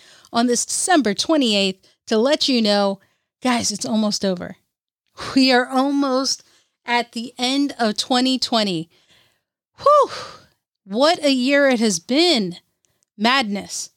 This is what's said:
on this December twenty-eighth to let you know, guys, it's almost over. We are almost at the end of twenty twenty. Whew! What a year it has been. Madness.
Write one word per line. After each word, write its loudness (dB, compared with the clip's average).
on 0
this -2
December 0
twenty-eighth 0
to 2
let 0
you 2
know, 0
guys, -2
it's -8
almost -2
over. -6
We 6
are 2
almost -2
at -2
the -10
end -2
of 0
twenty 0
twenty. -2
Whew! 4
What 0
a 2
year 2
it 2
has 0
been. 0
Madness. -2